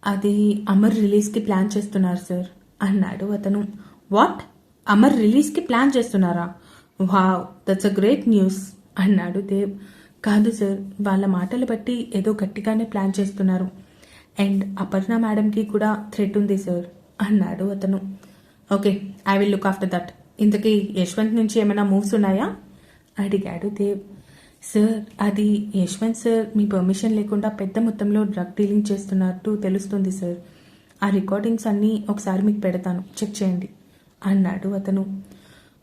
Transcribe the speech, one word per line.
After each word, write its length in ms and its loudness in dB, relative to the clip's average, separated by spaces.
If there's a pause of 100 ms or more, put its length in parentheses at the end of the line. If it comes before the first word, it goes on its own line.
అది 600 2
అమర్ 260 6
రిలీజ్కి 440 2
ప్లాన్ 380 0
చేస్తున్నారు 520 -2
సార్," 180 -4 (340)
అన్నాడు 440 0
అతను. 360 -2 (520)
"What? 240 4 (520)
అమర్ 280 6
రిలీజ్కి 440 4
ప్లాన్ 360 2
చేస్తున్నారా? 560 0 (480)
Wow, 400 2 (280)
that's 260 0
a 100 2
great 320 4
news," 220 2 (400)
అన్నాడు 420 2
దేవ్. 380 -4 (460)
"కాదు 260 4
సార్, 300 -4 (200)
వాళ్ళ 240 2
మాటలు 400 -2
బట్టి 500 -4
ఏదో 280 0
గట్టిగానే 400 -2
ప్లాన్ 360 -2
చేస్తున్నారు. 500 0 (720)
And 380 -2
అపర్ణ 380 -2
మేడంకి 460 0
కూడా 520 -2
థ్రెట్ 220 0
ఉంది 200 2
సార్," 280 -4 (360)
అన్నాడు 420 0
అతను. 340 -2 (760)
"Okay, 220 2 (400)
I 20 2
will 120 2
look 140 0
after 220 -2
that. 220 -4 (320)
ఇంతకీ 580 2
యశ్వంత్ 360 0
నుంచి 260 2
ఏమైనా 240 2
మూవ్స్ 320 2
ఉన్నాయా?" 400 0 (640)
అడిగాడు 500 -4
దేవ్. 300 -4 (640)
"సార్, 400 0 (180)
అది 540 0
యశ్వంత్ 420 -2
సార్ 400 0
మీ 80 4
పర్మిషన్ 500 0
లేకుండా 340 0
పెద్ద 300 -4
మొత్తంలో 440 0
డ్రగ్ 340 -4
డీలింగ్ 340 2
చేస్తున్నట్టు 640 -2
తెలుస్తుంది 560 -2
సార్. 260 -6 (640)
ఆ 60 0
రికార్డింగ్స్ 580 0
అన్నీ 420 0
ఒకసారి 320 -2
మీకు 180 2
పెడతాను, 440 -2 (200)
చెక్ 200 -6
చేయండి," 260 -2 (560)
అన్నాడు 440 0
అతను. 520 -4 (600)